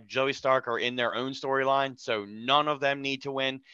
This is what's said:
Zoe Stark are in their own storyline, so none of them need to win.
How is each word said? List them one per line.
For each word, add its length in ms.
Zoe 220
Stark 340
are 120
in 180
their 180
own 180
storyline, 680
so 240
none 420
of 140
them 220
need 200
to 80
win. 300